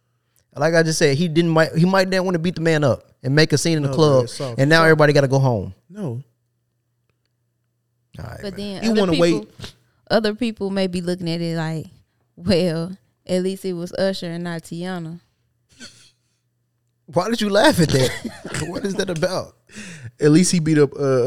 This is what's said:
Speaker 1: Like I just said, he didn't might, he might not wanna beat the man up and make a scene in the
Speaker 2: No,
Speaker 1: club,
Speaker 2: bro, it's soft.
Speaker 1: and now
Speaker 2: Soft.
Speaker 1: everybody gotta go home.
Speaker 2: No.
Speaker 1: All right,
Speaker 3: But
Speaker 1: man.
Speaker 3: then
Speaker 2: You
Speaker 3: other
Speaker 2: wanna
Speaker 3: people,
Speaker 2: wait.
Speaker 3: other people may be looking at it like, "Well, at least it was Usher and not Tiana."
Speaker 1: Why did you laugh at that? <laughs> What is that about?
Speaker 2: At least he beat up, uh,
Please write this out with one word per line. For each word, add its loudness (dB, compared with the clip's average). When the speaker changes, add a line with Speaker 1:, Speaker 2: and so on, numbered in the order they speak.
Speaker 1:
Like 0
I 4
just -2
said, 2
he 0
didn't 0
might, 2
he 4
might 2
not 0
wanna -2
beat -4
the -6
man 2
up 0
and 0
make 4
a 4
scene 0
in -2
the -2
Speaker 2:
No, -4
Speaker 1:
club, 4
Speaker 2:
bro, 4
it's -8
soft. -6
Speaker 1:
and 4
now 6
Speaker 2:
Soft. 6
Speaker 1:
everybody 6
gotta 4
go 2
home. 0
Speaker 2:
No. -8
Speaker 1:
All -14
right, -16
Speaker 3:
But -12
Speaker 1:
man. -10
Speaker 3:
then -4
Speaker 2:
You 0
Speaker 3:
other 2
Speaker 2:
wanna 2
Speaker 3:
people, 2
Speaker 2:
wait. -18
Speaker 3:
other 0
people -6
may -2
be -6
looking -6
at -4
it -4
like, -6
"Well, -2
at -2
least -6
it -4
was -8
Usher -4
and -8
not -8
Tiana." -10
Speaker 1:
Why -4
did -4
you -2
laugh 4
at 4
that? 2
<laughs> -6
What -8
is -6
that -4
about? -6
Speaker 2:
At 4
least 6
he 2
beat 2
up, 4
uh, 0